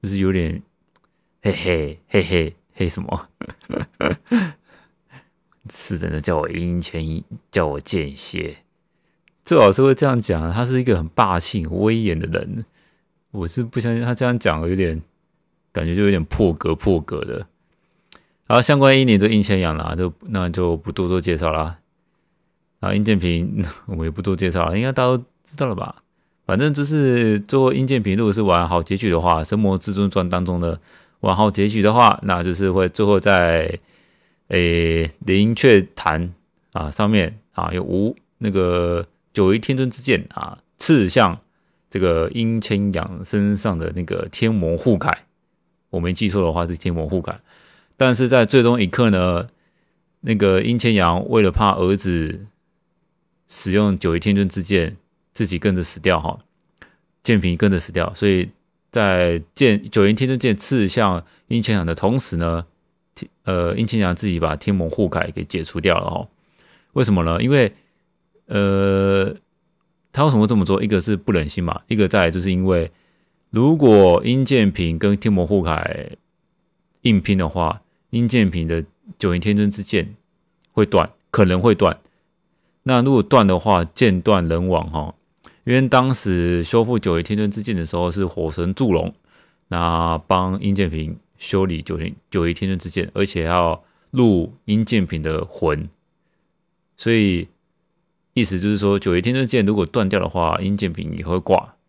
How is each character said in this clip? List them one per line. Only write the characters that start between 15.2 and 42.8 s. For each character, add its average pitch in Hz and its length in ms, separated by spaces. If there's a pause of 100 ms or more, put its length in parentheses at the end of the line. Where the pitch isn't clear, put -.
感 80 140
觉 85 100
就 101 80
有 101 60
点 87 160
破 95 260
格 82 220
破 90 260
格 - 240
的。 - 220 (1040)
然 117 80
后 120 60
相 143 160
关 135 200
一 131 60
年 110 140
就 104 80
殷 110 160
千 98 160
阳 80 180
啦， 80 180
就， 90 160 (180)
那 92 200
就 87 260
不 78 160
多 90 160
做 90 140
介 82 160
绍 80 140
啦。 80 260 (1000)
然 95 100
后 98 60
殷 104 100
建 107 140
平， 90 440 (100)
<laughs> - 120
我 95 100
们 80 100
也 82 40
不 82 140
多 95 120
介 90 140
绍 87 160
了， 82 100
应 104 60
该 131 100
大 131 120
家 127 120
都 120 80 (200)
知 - 120
道 143 120
了 107 80
吧？ - 260 (460)
反 - 100
正 147 160
就 143 100
是 123 580
做 131 300
殷 135 140
建 127 160
平， 98 160
如 117 60
果 104 100
是 110 80
玩 87 260
好 85 140
结 95 160
局 101 140
的 82 100
话， 82 220
《神 107 160
魔 98 180
至 98 160
尊 98 160
传》 92 200
当 90 140
中 87 160
的 85 220 (380)
玩 95 160
好 104 160
结 101 160
局 107 160
的 104 100
话， 117 300
那 90 180
就 90 100
是 92 200
会 92 180
最 107 160
后 101 140
在， 85 580 (720)
诶， 82 720
灵 101 360
雀 113 240 (140)
坛 85 400 (380)
啊， 78 180
上 104 180
面 104 320 (120)
啊， - 200
有 90 120
无， 101 320 (240)
那 107 100
个 87 580 (240)
九 98 220
一 113 60
天 131 180
尊 131 140
之 123 100
剑 120 320
啊， - 240 (220)
刺 127 280
向 92 320 (480)
这 - 120
个 85 340
殷 113 260
千 101 360